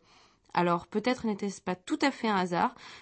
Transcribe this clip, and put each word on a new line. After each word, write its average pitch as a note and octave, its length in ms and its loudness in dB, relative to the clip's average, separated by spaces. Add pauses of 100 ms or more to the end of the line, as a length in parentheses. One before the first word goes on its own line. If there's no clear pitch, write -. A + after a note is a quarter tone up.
(560)
Alors, F3 320 2
peut-être A#3+ 400 -2
n'était-ce G3+ 340 -4
pas F#3 140 -4
tout D4 260 -6
à C#4+ 80 4
fait - 180 -2
un G#3 80 2
hasard F3+ 380 2 (280)